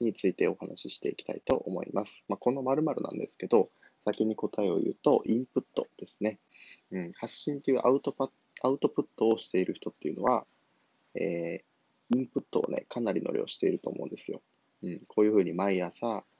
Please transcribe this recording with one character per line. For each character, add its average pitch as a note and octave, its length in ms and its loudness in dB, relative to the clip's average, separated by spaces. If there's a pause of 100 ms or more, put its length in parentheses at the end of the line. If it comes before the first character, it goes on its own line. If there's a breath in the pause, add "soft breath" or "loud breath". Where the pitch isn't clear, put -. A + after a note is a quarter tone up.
に A2+ 140 0
つ - 120 -2
い F2+ 60 4
て F2 160 2
お F2 60 0
話 - 340 -10
し - 60 -8
し - 60 -8
て - 100 -2
い - 60 -6
き - 80 -14
た - 100 -4
い - 100 -12
と C3+ 120 2
思 - 260 -4
い - 100 -8
ま G#2 140 -2
す。 - 220 -12
ま G2+ 60 -2
あ、 - 40 -2
こ B2 140 2
の C3+ 100 -4
〇 C#3 200 2
〇 D#3 200 0
な - 80 -6
ん - 80 -8
で - 100 -4
す - 80 -16
け - 120 -8
ど、 G#2+ 200 6 (320 soft breath)
先 G#2+ 240 0
に A2 120 0
答 - 280 -2
え F#2 60 2
を E2+ 80 2
言 - 140 0
う - 100 -20
と、 C#3 240 4
イ A2 100 2
ン B2+ 80 -2
プ - 140 -6
ッ B2+ 60 0 (100)
ト - 220 -2
で G#2 100 -16
す - 160 -14
ね。 G#2 160 0 (540 loud breath)
う F#2+ 80 -4
ん、 F2 140 -8
発 - 200 -8
信 D3 240 -6
っ - 20 -14
て C#3 120 2
い B2 40 4
う - 60 2
ア B2 80 6
ウ C3+ 100 4
ト C3+ 120 -4
パ-、 - 180 -4 (320)
ア C3 60 4
ウ C#3 100 2
ト - 100 2
プ - 140 -2
ッ - 40 -20 (100)
ト A2 120 4
を A2+ 100 4
し - 120 -12
て F#2 100 0
い F#2 40 2
る F#2+ 100 -2
人 - 160 -12
っ - 20 -8
て - 160 -8
い D#2 40 -2
う - 60 -10
の - 40 -8
は、 A#2 240 2 (680)
え E2+ 480 -4 (480)
ー、 B2 40 4
イ C3 40 0
ン B2+ 80 -4
プ - 100 -6
ッ - 100 -2
ト - 120 0
を - 100 -2
ね、 - 180 -4
か A#2+ 120 -6
な A2 100 0
り F#2 120 0
の - 100 -4
量 - 160 -2
し - 100 -10
て - 80 2
い F2 60 4
る - 80 -4
と - 100 -8
思 - 140 -6
う - 20 -6
ん - 20 -10
で - 80 -10
す - 140 -10
よ。 - 100 -10 (440)
う - 40 -6
ん、 F2 100 -6 (100)
こ - 140 4
う - 20 8
い G#2+ 60 6
う - 20 4
ふ G#2+ 60 6
う F#2+ 40 8
に F2 100 -2
毎 F#2 300 2
朝 G#2 400 -4 (180)